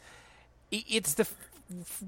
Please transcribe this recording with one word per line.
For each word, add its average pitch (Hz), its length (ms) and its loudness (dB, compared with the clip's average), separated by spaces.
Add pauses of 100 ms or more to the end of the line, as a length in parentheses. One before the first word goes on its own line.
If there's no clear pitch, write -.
(720)
i-, 214 160 -2
it's 220 280 2
the 220 80 6
f-, - 120 -4 (480)
f-, - 260 -10